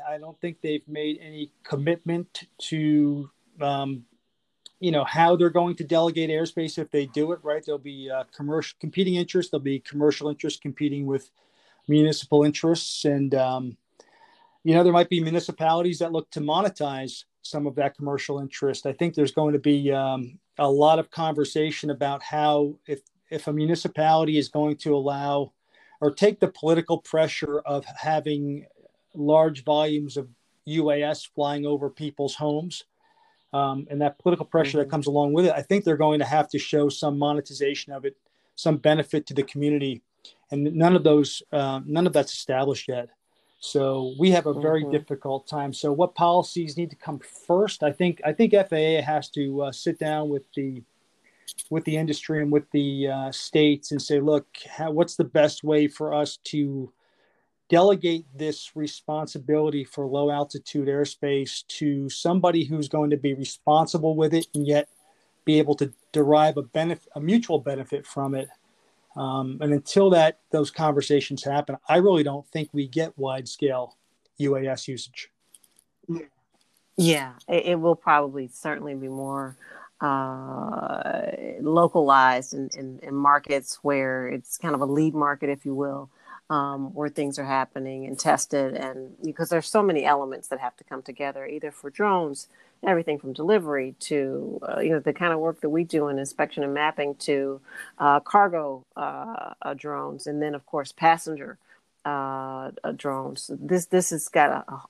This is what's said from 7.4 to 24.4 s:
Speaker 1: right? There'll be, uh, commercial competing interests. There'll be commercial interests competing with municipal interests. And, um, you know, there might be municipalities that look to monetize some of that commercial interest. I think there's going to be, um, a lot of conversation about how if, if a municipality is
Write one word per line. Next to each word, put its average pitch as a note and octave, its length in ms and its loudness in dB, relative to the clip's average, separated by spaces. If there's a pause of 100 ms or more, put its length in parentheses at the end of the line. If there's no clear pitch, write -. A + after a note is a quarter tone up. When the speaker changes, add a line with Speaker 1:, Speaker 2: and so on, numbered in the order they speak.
Speaker 1:
right? D3+ 240 -4
There'll D3 140 -6
be, C3+ 320 -14
uh, C3 140 -6 (100)
commercial D3 460 -6
competing F3+ 340 0
interests. F3 340 0
There'll C#3+ 140 -2
be C#3 160 -2
commercial C#3+ 480 0
interests D3 320 -6
competing C#3+ 460 -4
with C3+ 260 -4 (560)
municipal D3+ 560 4
interests. E3 600 0
And, C#3 280 0
um, C3 440 -2 (880)
you E3 100 6
know, F3 80 8
there F3 80 8
might F3 160 4
be F3 140 0
municipalities E3 800 0
that E3+ 120 -2
look D#3+ 200 -4
to D#3+ 100 -8
monetize D3 840 -4 (200)
some D3 220 -6
of C#3 100 -6
that C#3 200 -2
commercial C#3+ 440 -6
interest. C#3 460 -4
I C#3 60 -2
think E3+ 240 -2
there's C#3+ 160 2
going D3+ 220 2
to D3 60 0
be, C#3+ 340 2
um, C3+ 440 -4 (220)
a C#3+ 100 2
lot D3+ 300 6
of D#3 120 -6
conversation D3+ 800 -2
about C#3 300 -4
how D3 540 2 (120)
if, C#3+ 120 -6 (300)
if D#3 180 -8
a D3+ 60 -2
municipality D#3 840 2
is C#3+ 120 2